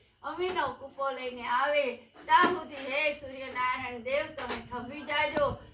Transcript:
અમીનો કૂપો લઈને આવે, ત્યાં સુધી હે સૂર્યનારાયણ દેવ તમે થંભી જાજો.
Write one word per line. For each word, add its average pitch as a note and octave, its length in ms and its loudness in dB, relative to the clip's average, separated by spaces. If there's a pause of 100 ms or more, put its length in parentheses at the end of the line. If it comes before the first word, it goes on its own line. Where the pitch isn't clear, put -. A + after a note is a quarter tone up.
(240)
અમીનો E4 440 0
કૂપો C4+ 420 -4
લઈને B3 380 -6
આવે, C4 480 4
ત્યાં - 480 4
સુધી E4+ 320 2
હે C#4 380 0
સૂર્યનારાયણ B3+ 880 -4
દેવ C#4 240 0
તમે B3 460 -8
થંભી B3 300 -8
જાજો. D4 560 2 (160)